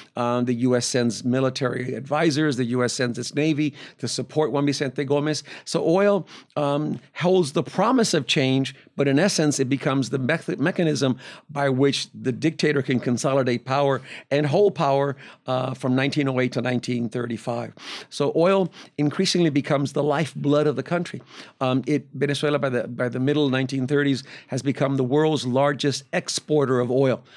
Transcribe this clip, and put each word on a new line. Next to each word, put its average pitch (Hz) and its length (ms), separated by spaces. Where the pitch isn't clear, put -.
Um, 123 300
the 123 80
U 123 220
S 120 100
sends 120 380
military 127 680
advisors, 147 640
the 123 100
U 123 180
S 117 100
sends 120 260
its - 160
Navy 147 400
to 120 80
support 131 440
Juan 143 140
Vicente 143 380
Gomez. 143 400
So - 220
oil, 190 400
um, 147 440
holds 180 380
the 165 120
promise 226 500
of 147 120
change, 135 480
but 143 120
in 139 120
essence, 160 400
it 131 100
becomes 135 400
the 139 80
mech-, 131 420
mechanism 151 580
by 143 200
which 135 440
the 113 180
dictator 151 500
can 127 180
consolidate 127 680
power 135 360
and 147 160
hold 196 260
power, 139 420
uh, 127 280
from 127 220
nineteen 139 320
oh 131 120
eight 127 140
to 120 80
nineteen 120 480
thirty-five. 117 640
So - 260
oil 185 360
increasingly 165 540
becomes 139 420
the 143 100
lifeblood 143 640
of 151 100
the 131 80
country. 175 380
Um, 131 240
it, 147 280
Venezuela, 143 440
by 135 120
the, 120 180
by 123 220
the 127 100
middle 143 300
nineteen 131 360
thirties, 143 380
has 131 160
become 135 320
the 131 80
world's 147 420
largest 135 580
exporter 143 680
of 123 100
oil, 131 340